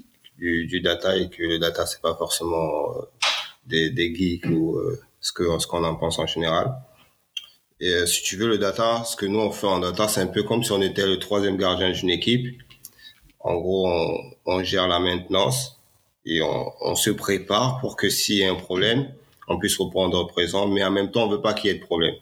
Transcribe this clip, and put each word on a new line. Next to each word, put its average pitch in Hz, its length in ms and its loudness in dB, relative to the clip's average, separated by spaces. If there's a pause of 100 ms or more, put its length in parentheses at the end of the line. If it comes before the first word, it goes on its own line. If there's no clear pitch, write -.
(360)
du, 82 300 -2
du 87 140 -4
data 87 360 2
et 87 140 0
que - 120 -8
le 82 160 0
data, 85 280 0
c'est - 160 -8
pas 82 140 0
forcément, 80 840 -2
euh, - 40 -8 (640)
des, 80 260 0
des 85 240 0
geeks 85 360 0
ou, 82 260 0
euh, 85 240 -4 (200)
ce - 120 -6
que, 82 260 0
ce - 80 -2
qu'on 85 180 -2
en 82 100 0
pense 82 240 -2
en 80 80 0
général. 82 480 0 (1080)
Et, 90 140 0
euh, 87 120 2
si - 160 0
tu - 140 -4
veux, 110 120 2
le 107 100 4
data, 113 460 0
ce - 120 -6
que 104 100 -4
nous, 101 140 0
on 104 120 2
fait - 140 -4
en 95 140 4
data, 90 280 0
c'est - 120 0
un 92 60 2
peu 101 160 0
comme 113 200 0
si 113 100 0
on 98 100 4
était 95 240 0
le 95 120 2
troisième 101 380 0
gardien 92 340 2
d'une 87 200 -2
équipe. 85 360 2 (920)
En 87 160 -2
gros, 92 320 0
on, 82 280 0 (300)
on 92 160 0
gère 92 240 2
la 87 140 4
maintenance 92 800 0 (440)
et 82 180 0
on, 65 280 -2 (100)
on 85 140 -2
se 104 160 2
prépare 104 720 0
pour 107 160 -6
que 101 120 0
s'il 104 280 0
y 98 80 4
a 92 80 2
un - 20 2
problème, 104 580 0 (360)
on 87 100 0
puisse 101 180 0
reprendre 92 400 0
au 87 100 2
présent, 92 420 0
mais 98 160 2
en 95 80 2
même 98 180 0
temps, 117 140 2
on 104 40 0
veut 104 120 0
pas 107 140 0
qu'il - 180 0
y - 20 2
ait 82 40 -8
de - 60 -14
problème. 82 380 0